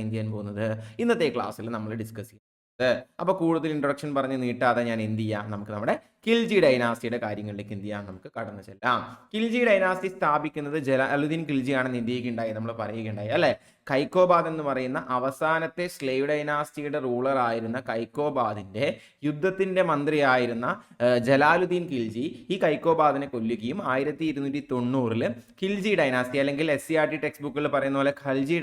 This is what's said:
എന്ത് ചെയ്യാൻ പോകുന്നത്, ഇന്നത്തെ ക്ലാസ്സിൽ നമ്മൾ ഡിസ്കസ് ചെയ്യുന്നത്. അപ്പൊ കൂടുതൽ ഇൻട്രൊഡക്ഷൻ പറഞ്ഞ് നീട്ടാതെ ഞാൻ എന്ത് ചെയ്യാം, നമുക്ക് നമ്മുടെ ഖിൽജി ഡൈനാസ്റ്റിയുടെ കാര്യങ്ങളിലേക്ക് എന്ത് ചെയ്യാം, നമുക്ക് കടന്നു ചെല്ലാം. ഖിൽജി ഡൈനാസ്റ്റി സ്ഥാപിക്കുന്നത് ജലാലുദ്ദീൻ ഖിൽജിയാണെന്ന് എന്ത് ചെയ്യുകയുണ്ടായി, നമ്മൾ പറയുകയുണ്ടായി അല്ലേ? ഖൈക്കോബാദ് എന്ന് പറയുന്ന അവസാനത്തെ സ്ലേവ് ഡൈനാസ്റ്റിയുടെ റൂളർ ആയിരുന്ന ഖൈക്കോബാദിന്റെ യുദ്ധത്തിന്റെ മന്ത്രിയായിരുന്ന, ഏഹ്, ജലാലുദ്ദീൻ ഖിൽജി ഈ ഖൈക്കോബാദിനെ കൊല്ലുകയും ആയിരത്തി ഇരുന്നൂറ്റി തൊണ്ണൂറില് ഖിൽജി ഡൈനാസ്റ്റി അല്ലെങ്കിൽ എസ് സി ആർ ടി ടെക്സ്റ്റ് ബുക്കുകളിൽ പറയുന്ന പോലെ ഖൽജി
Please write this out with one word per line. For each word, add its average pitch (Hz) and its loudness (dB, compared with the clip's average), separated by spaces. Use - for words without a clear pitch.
എന്ത് 110 -2
ചെയ്യാൻ 110 -2
പോകുന്നത്, 104 -4
ഇന്നത്തെ 214 4
ക്ലാസ്സിൽ 107 -6
നമ്മൾ 107 -6
ഡിസ്കസ് 107 -12
ചെയ്യുന്നത്. - -20
അപ്പൊ 180 2
കൂടുതൽ 165 2
ഇൻട്രൊഡക്ഷൻ 143 -2
പറഞ്ഞ് 135 0
നീട്ടാതെ 120 2
ഞാൻ 113 -2
എന്ത് 107 -2
ചെയ്യാം, 107 -2
നമുക്ക് 101 -10
നമ്മുടെ 104 0
ഖിൽജി 226 4
ഡൈനാസ്റ്റിയുടെ 120 2
കാര്യങ്ങളിലേക്ക് 104 -6
എന്ത് 98 -10
ചെയ്യാം, 101 -8
നമുക്ക് 95 -16
കടന്നു 104 -10
ചെല്ലാം. 110 -2
ഖിൽജി 226 0
ഡൈനാസ്റ്റി 190 2
സ്ഥാപിക്കുന്നത് 151 -2
ജലാലുദ്ദീൻ 143 2
ഖിൽജിയാണെന്ന് 131 0
എന്ത് 113 -4
ചെയ്യുകയുണ്ടായി, 117 -4
നമ്മൾ 110 -6
പറയുകയുണ്ടായി 110 -6
അല്ലേ? 135 4
ഖൈക്കോബാദ് 165 4
എന്ന് 160 -6
പറയുന്ന 131 -2
അവസാനത്തെ 160 0
സ്ലേവ് 135 0
ഡൈനാസ്റ്റിയുടെ 147 -2
റൂളർ 127 0
ആയിരുന്ന 117 -2
ഖൈക്കോബാദിന്റെ 113 -2
യുദ്ധത്തിന്റെ 185 0
മന്ത്രിയായിരുന്ന, 131 2
ഏഹ്, 123 6
ജലാലുദ്ദീൻ 170 4
ഖിൽജി 117 -4
ഈ 196 -4
ഖൈക്കോബാദിനെ 151 2
കൊല്ലുകയും 117 -2
ആയിരത്തി 147 -2
ഇരുന്നൂറ്റി 139 -4
തൊണ്ണൂറില് 123 0
ഖിൽജി 202 0
ഡൈനാസ്റ്റി 127 2
അല്ലെങ്കിൽ 143 0
എസ് - -6
സി 160 2
ആർ 147 2
ടി 156 -4
ടെക്സ്റ്റ് 147 -4
ബുക്കുകളിൽ 147 -2
പറയുന്ന 139 0
പോലെ 143 2
ഖൽജി 139 0